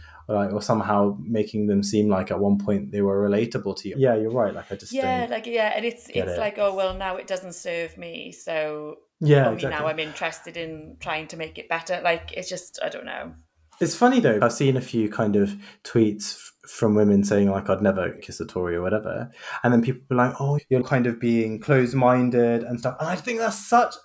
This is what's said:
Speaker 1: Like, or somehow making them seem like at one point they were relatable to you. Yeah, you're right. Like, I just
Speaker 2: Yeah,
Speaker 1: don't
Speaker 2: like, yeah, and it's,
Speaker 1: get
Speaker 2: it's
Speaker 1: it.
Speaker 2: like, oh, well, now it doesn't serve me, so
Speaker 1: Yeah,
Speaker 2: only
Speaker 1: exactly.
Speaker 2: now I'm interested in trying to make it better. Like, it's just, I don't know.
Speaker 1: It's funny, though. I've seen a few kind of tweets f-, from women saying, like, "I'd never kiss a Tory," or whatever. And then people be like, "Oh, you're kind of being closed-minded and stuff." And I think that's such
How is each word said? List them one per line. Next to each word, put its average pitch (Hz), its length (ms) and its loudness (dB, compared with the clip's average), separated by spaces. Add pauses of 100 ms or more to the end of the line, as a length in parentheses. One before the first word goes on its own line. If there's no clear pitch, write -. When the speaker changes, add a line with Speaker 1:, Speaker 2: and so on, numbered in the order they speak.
(280)
Speaker 1:
Like, 101 240 0
or 104 100 -4
somehow 101 580 2
making 107 460 -2
them 101 160 2
seem 104 260 2
like 95 220 0
at 90 80 -2
one 101 180 2
point 101 360 -2
they 104 100 0
were 98 260 2
relatable 104 500 0
to - 100 -10
you. 95 100 -8
Yeah, 131 160 6
you're 110 160 0
right. 110 240 0
Like, 82 160 -14
I 101 60 -8
just - 160 -14
Speaker 2:
Yeah, 254 300 -2
Speaker 1:
don't 240 100 -6
Speaker 2:
like, 220 140 -6
yeah, 226 280 0
and 214 100 -2
it's, 233 220 -6
Speaker 1:
get - 220 -4
Speaker 2:
it's - 80 -2
Speaker 1:
it. - 40 -2
Speaker 2:
like, 208 200 -4
oh, 202 140 2
well, 190 200 0
now 185 220 -6
it - 100 -12
doesn't 185 280 -8
serve 170 440 -8
me, 170 320 -14
so 151 680 -6 (220)
Speaker 1:
Yeah, 147 260 6
Speaker 2:
only 113 100 0
Speaker 1:
exactly. 139 240 -4
Speaker 2:
now 151 80 -2
I'm 156 100 -4
interested 160 580 -8
in 160 440 -12
trying 160 280 -6
to - 80 -14
make 160 220 -12
it - 100 -16
better. 170 360 -4
Like, 170 320 -2
it's 180 120 -10
just, - 360 -12
I - 40 -2
don't - 160 -12
know. 127 300 -12 (460)
Speaker 1:
It's 165 160 0
funny, 247 240 6
though. 117 200 6
I've 117 120 4
seen 135 240 4
a 127 40 0
few 113 300 0
kind 104 240 0
of 101 220 4 (260)
tweets 104 540 2
f-, - 340 -18
from 107 240 2
women 101 300 6
saying, 101 260 4
like, 98 180 -2
"I'd 95 140 2
never 95 280 2
kiss - 280 -14
a 82 80 -6
Tory," 87 300 -2
or 87 60 -2
whatever. 104 460 -2 (360)
And 123 80 4
then 117 100 6
people 127 260 -4
be 127 60 -2
like, 123 260 2
"Oh, 143 160 0 (120)
you're 123 160 2
kind 123 240 0
of 117 100 -4
being 113 400 0
closed-minded 123 1040 4
and 120 160 -6
stuff." 127 220 -4
And 156 80 -4
I 180 80 -2
think 226 240 -4
that's 220 180 0
such - 460 4